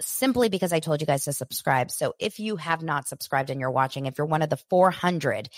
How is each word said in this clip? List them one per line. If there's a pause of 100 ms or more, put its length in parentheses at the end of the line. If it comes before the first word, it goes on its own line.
simply
because
I
told
you
guys
to
subscribe.
So
if
you
have
not
subscribed
and
you're
watching,
if
you're
one
of
the
four
hundred